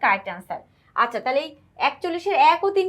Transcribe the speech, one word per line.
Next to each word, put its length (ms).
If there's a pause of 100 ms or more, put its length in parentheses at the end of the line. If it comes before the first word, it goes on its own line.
কারেক্ট 260
আনসার। 340 (340)
আচ্ছা, 240
তাহলে 200
এই 160 (200)
একচল্লিশের 580
এক 300
ও 60
তিন 200